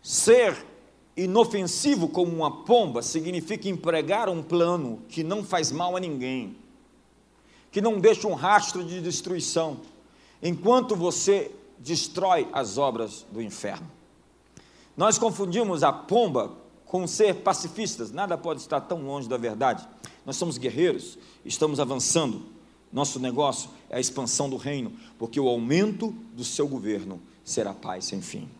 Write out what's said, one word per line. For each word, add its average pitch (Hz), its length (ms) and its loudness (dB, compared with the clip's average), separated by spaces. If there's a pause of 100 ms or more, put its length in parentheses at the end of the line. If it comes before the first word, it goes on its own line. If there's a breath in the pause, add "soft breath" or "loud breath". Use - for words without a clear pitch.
Ser 226 600 6 (500)
inofensivo 190 920 2
como 175 260 0
uma 156 300 -2
pomba 180 380 4
significa 165 640 -4
empregar 170 640 0
um 165 120 -4
plano 170 640 0
que 160 160 -6
não 196 220 -4
faz 160 260 0
mal 175 240 -2
a 185 60 -2
ninguém, 131 560 -6 (1120 soft breath)
que 202 120 -2
não 214 180 2
deixa 214 260 6
um 196 60 0
rastro 185 500 4
de 175 200 -8
destruição, 165 760 -2 (640 soft breath)
enquanto 202 540 4
você 175 540 2 (280)
destrói 170 720 0
as 117 280 -4
obras 117 520 -2
do 110 120 -8
inferno. 92 480 -8 (1040 loud breath)
Nós 214 220 4
confundimos 196 640 0
a 143 100 6
pomba 151 640 0 (300)
com 185 200 -2
ser 196 360 2
pacifistas. 175 680 -2
Nada 175 280 -4
pode 156 220 -4
estar 143 200 -2
tão 165 240 -6
longe 139 240 -6
da 123 80 -2
verdade. 117 500 0 (380 loud breath)
Nós - 120 -8
somos 165 200 -2
guerreiros, 127 640 0 (260 loud breath)
estamos 151 340 0
avançando. 135 760 0 (380 soft breath)
Nosso 139 260 -2
negócio 127 500 -2 (220 loud breath)
é - 60 -6
a 127 40 -2
expansão 135 480 -2
do 131 80 -6
reino, 131 400 -6 (220 loud breath)
porque 117 220 -4
o 131 80 4
aumento 175 640 0 (200)
do 120 120 -10
seu - 240 -2
governo 101 520 -6 (240 loud breath)
será 101 300 -4
paz - 300 -10
sem 98 180 -6
fim. - 260 -12 (120)